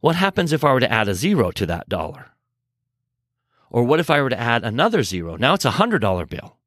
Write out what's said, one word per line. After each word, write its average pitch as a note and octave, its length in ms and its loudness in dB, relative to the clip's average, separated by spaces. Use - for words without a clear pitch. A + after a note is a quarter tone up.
What E3 160 2
happens F3+ 360 0
if D3 120 0
I C#3+ 100 4
were C3 60 2
to A#2+ 120 2
add A2 160 0
a G2+ 60 0
zero A#2 380 0
to - 120 -2
that E2+ 240 -6
dollar? D#2 380 -6
Or A#2+ 140 2
what D3+ 160 4
if E3+ 100 -2
I D3 100 4
were C3 100 0
to A2+ 80 -2
add A#2 260 0
another D3 380 0
zero? E2+ 340 -6
Now B2+ 180 2
it's G3 100 -4
a A#2 80 2
hundred G#3 280 0
dollar F#2 260 0
bill. - 400 -12